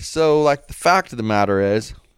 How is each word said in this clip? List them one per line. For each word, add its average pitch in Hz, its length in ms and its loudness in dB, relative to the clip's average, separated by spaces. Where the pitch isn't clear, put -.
so, 151 420 0
like, 143 240 0
the - 80 -18
fact 185 380 0
of - 40 -12
the 113 60 -6
matter 101 380 2
is, 101 340 -2